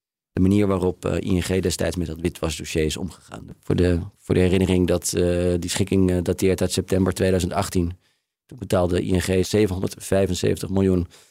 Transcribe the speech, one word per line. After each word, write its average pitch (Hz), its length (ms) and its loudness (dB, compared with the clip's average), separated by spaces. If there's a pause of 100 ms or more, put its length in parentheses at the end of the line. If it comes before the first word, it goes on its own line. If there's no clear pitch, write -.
(320)
de 92 100 0
manier 98 260 4
waarop, 92 380 0
eh, 90 260 -2
I 90 60 2
N 85 40 0
G 92 180 0
destijds 87 360 -2
met 85 120 -4
dat 78 120 -10
witwasdossier 80 680 -4
is 73 120 -2
omgegaan. - 500 -12 (120)
Voor - 160 -2
de, 87 240 2 (180)
voor - 180 -2
de 90 60 4
herinnering 92 460 2
dat, 87 260 -2
eh, 87 460 0
die 90 100 -6
schikking, 95 420 2
eh, 90 100 2
dateert 92 400 0
uit 90 100 0
september 92 420 0
tweeduizend 92 400 0
achttien. 90 440 -2 (480)
Toen - 120 -20
betaalde 90 460 0
I 92 120 0
N 90 40 4
G 92 260 0
zevenhonderdvijfenzeventig 98 1200 0
miljoen, 92 380 2 (240)